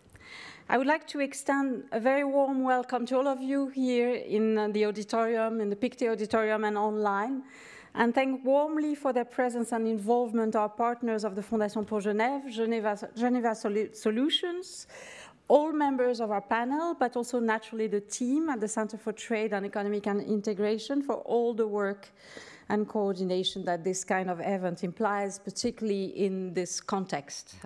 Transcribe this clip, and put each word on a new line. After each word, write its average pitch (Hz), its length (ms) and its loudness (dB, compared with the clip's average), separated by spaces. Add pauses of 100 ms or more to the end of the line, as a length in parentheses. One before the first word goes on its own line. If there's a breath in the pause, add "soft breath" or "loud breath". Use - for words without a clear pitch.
(720 loud breath)
I - 80 4
would 269 80 2
like 320 220 2
to 285 140 -4
extend 277 720 0
a - 80 0
very 269 240 4
warm 277 400 2
welcome 247 440 0
to 254 100 2
all 269 100 4
of 262 140 0
you 269 280 0
here 247 440 2
in, 220 420 2
uh, 208 120 2
the 214 180 2
auditorium, 226 720 0
in 202 120 0
the 202 40 0
Pictet 240 360 0
Auditorium 214 520 2
and 208 140 0
online, 214 640 0 (540 loud breath)
and 233 180 4
thank 262 320 2
warmly 302 480 2
for 285 180 0
their 240 140 0
presence 240 460 0
and 226 160 0
involvement 226 680 2
our 214 140 2
partners 233 540 0
of 202 100 -2
the 208 80 -4
Fondation 214 420 0
pour 214 160 -2
Genève, 233 520 0
Geneva, 220 680 0
Geneva 240 380 2
Solu-, 214 400 -2
Solutions, 339 920 -2 (640 loud breath)
all 302 240 6
members 254 480 2
of 214 100 -2
our 202 100 0
panel, 269 560 0
but 247 200 0
also 240 200 -2
naturally 226 480 0
the 208 140 -2
team 262 500 -2
at 240 120 -2
the 214 60 0
Center 214 300 -4
for 214 140 -6
Trade 214 400 -4
and 196 140 -2
Economic 202 420 -2
and 202 140 0
Integration 214 840 0
for 247 120 0
all 233 380 0
the 220 140 0
work 202 420 -2 (600 loud breath)
and 208 180 2
coordination 190 800 0
that 175 180 0
this 185 220 -2
kind 185 240 0
of 175 100 -2
event 185 460 -2
implies, 202 520 -2
particularly 208 680 -4
in 190 480 -2
this 180 260 -4
context, - 760 -6 (100)